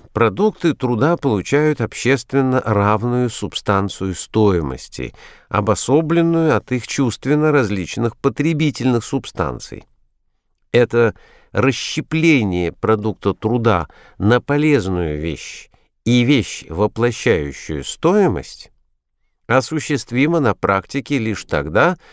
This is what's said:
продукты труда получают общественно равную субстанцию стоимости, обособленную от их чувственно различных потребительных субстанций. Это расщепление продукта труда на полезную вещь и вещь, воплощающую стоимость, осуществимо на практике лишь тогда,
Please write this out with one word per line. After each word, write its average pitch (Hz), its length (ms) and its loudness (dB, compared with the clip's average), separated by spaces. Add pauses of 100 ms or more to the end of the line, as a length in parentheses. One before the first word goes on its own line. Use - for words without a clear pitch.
(140)
продукты 139 600 0
труда 131 440 0
получают 139 640 0
общественно 131 840 0
равную 110 640 0
субстанцию 98 880 -2
стоимости, 78 1000 -2 (360)
обособленную 160 1040 2
от - 160 -4
их 123 160 -4
чувственно 147 640 0
различных 113 680 0
потребительных 139 880 0
субстанций. - 800 -8 (880)
Это 117 420 2 (380)
расщепление 123 1200 0
продукта 104 600 0
труда 110 540 0 (300)
на 110 220 4
полезную 95 800 0
вещь - 500 -10 (340)
и 120 200 4
вещь, 123 460 0
воплощающую 90 1120 -2
стоимость, 165 880 -2 (880)
осуществимо 135 800 -2
на 120 140 2
практике 107 640 -4
лишь 110 260 -4
тогда, 95 540 0 (160)